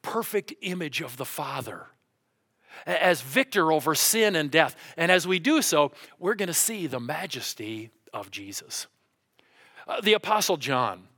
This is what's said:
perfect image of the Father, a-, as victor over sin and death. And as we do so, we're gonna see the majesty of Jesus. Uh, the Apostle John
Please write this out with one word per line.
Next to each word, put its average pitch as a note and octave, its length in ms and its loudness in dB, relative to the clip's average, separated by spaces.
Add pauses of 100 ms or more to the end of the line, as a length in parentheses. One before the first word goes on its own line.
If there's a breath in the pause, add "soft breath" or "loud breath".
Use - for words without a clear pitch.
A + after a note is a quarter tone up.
perfect G#3+ 600 -4
image F3+ 400 -6
of B2 160 -10
the C3 80 -6
Father, C3+ 640 -8 (960 loud breath)
a-, E3 160 0
as F3+ 180 6
victor D#3+ 520 2
over D#3 240 2
sin G#3+ 400 4
and D3+ 120 0
death. C#3+ 280 4 (200 loud breath)
And E3+ 140 2
as F3+ 160 6
we F#3 140 0
do C#4+ 200 4
so, D3 300 4 (300 loud breath)
we're F#3+ 160 0
gonna F#3 180 -4
see G#3 320 0
the B2+ 140 -4
majesty A#2 880 -8 (220)
of G2+ 180 -10
Jesus. G2 560 -10 (1000 loud breath)
Uh, - 120 -4
the G#3+ 140 4
Apostle G#3 420 0
John A#2+ 600 -2